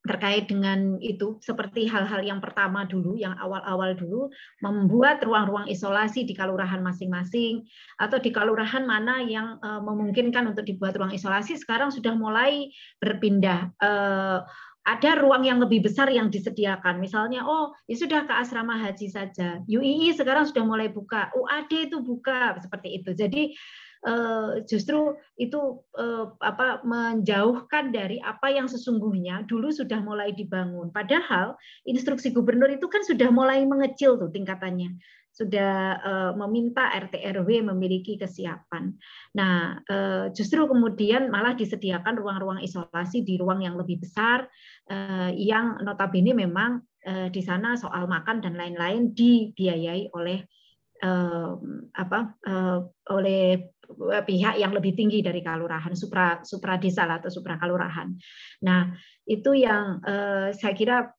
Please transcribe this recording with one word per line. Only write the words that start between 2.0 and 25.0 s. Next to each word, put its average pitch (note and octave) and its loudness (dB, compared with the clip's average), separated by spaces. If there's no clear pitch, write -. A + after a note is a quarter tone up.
yang G3 -4
pertama G3 0
dulu, F#3 -2
yang F#3 -6
awal-awal F#3 -2
dulu, F#3+ -4
membuat G#3 4
ruang-ruang G#3 0
isolasi G#3 0
di G3 -6
kelurahan F#3+ -2
masing-masing, F#3 -2
atau A#3+ 0
di A#3+ 0
kelurahan A3 0
mana B3 0
yang, A3 -6
eh, G#3+ -8
memungkinkan G#3+ 0
untuk G#3 -6
dibuat F#3+ -4
ruang F#3+ -2
isolasi, G3+ -2
sekarang A#3 -2
sudah A3+ -2
mulai B3+ 2
berpindah. F#3+ 2
Eh, G3 2
ada C4 4
ruang C4+ 6
yang B3 4
lebih G#3+ 4
besar C#4 4
yang A3+ 4
disediakan. F#3 -2
Misalnya, A3 -2
oh, D4+ 0
ya A#3 -4
sudah D4 0
ke A#3 0
asrama A#3 -2
haji G#3 -4
saja. F#3 -6
U A#3 4
I D4+ 2
I D#4 -2
sekarang C#4 4
sudah A#3+ 0
mulai A3 0
buka, G#3 -4
U B3+ -2
A D4+ -2
D D#4+ -2
itu D4+ -6
buka, A#3+ -2
seperti F#3+ -10
itu. F3+ -6
Jadi, C4 0
eh, A3+ -2
justru D4 2